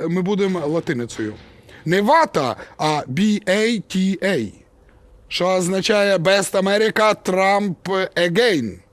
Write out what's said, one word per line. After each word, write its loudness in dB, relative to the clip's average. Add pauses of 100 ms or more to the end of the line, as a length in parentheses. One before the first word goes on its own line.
ми -2
будемо -2
латиницею. -4 (500)
Не 0
вата, 2 (200)
а 0
B 0
A 0 (140)
T 0
A. -2 (760)
Що -4
означає 2
Best 2
America 2
Trump 2 (420)
Again. 0 (140)